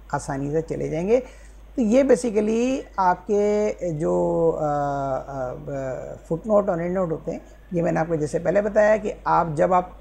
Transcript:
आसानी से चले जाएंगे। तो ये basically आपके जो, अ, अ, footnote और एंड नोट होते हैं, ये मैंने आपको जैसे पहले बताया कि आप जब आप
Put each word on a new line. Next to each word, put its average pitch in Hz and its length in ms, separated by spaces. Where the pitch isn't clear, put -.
आसानी 139 380
से 160 100
चले 143 260
जाएंगे। 185 340
तो 269 60
ये 240 220
basically 233 720
आपके 208 920
जो, 170 580
अ, - 120
अ, 139 1500
footnote 202 400
और 170 140
एंड 175 120
नोट 185 160
होते 160 220
हैं, - 80
ये 170 100
मैंने 165 180
आपको 165 160
जैसे 151 220
पहले 175 240
बताया 214 340
कि 202 160
आप 160 280
जब 180 180
आप 180 280